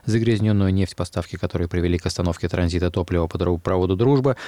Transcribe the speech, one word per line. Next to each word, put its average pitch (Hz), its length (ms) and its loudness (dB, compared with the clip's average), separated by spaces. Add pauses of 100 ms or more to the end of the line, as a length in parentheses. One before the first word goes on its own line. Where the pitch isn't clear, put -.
загрязненную 107 680 2
нефть, 95 220 0
поставки - 400 -6
которой 87 320 -4
привели 87 300 0
к - 80 -6
остановке 87 420 -2
транзита 87 420 0
топлива 87 380 -2
по 90 100 -8
трубопроводу 90 560 0
"Дружба", 131 420 2 (120)